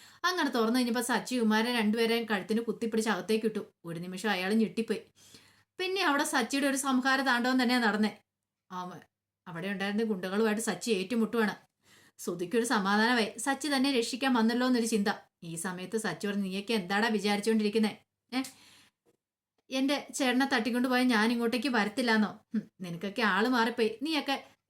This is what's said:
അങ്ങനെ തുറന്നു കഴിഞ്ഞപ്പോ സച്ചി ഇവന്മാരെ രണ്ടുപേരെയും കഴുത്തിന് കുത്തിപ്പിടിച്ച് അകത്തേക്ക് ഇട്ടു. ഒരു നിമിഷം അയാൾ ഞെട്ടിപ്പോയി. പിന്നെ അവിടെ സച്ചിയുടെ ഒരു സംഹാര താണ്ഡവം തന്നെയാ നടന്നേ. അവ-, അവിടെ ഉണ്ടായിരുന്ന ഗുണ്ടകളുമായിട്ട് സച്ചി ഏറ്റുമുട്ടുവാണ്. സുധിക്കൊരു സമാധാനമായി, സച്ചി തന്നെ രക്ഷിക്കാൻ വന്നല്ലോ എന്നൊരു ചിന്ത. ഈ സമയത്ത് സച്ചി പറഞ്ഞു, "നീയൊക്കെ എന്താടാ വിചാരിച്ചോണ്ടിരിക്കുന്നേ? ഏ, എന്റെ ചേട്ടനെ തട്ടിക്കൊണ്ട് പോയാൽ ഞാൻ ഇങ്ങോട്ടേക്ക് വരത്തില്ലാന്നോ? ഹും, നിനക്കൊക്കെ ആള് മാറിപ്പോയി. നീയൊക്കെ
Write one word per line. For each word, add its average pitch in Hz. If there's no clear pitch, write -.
അങ്ങനെ 339
തുറന്നു 233
കഴിഞ്ഞപ്പോ 240
സച്ചി 233
ഇവന്മാരെ 226
രണ്ടുപേരെയും 226
കഴുത്തിന് 208
കുത്തിപ്പിടിച്ച് 220
അകത്തേക്ക് 214
ഇട്ടു. 214
ഒരു 165
നിമിഷം 185
അയാൾ 185
ഞെട്ടിപ്പോയി. 220
പിന്നെ 370
അവിടെ 294
സച്ചിയുടെ 277
ഒരു 269
സംഹാര 269
താണ്ഡവം 254
തന്നെയാ 247
നടന്നേ. 214
അവ-, 180
അവിടെ 175
ഉണ്ടായിരുന്ന 202
ഗുണ്ടകളുമായിട്ട് 208
സച്ചി 196
ഏറ്റുമുട്ടുവാണ്. 214
സുധിക്കൊരു 175
സമാധാനമായി, 214
സച്ചി 269
തന്നെ 269
രക്ഷിക്കാൻ 254
വന്നല്ലോ 240
എന്നൊരു 240
ചിന്ത. 214
ഈ 165
സമയത്ത് 185
സച്ചി 185
പറഞ്ഞു, 202
"നീയൊക്കെ 196
എന്താടാ 202
വിചാരിച്ചോണ്ടിരിക്കുന്നേ? 208
ഏ, 262
എന്റെ 269
ചേട്ടനെ 262
തട്ടിക്കൊണ്ട് 247
പോയാൽ 254
ഞാൻ 233
ഇങ്ങോട്ടേക്ക് 233
വരത്തില്ലാന്നോ? 220
ഹും, -
നിനക്കൊക്കെ 190
ആള് 208
മാറിപ്പോയി. 226
നീയൊക്കെ 285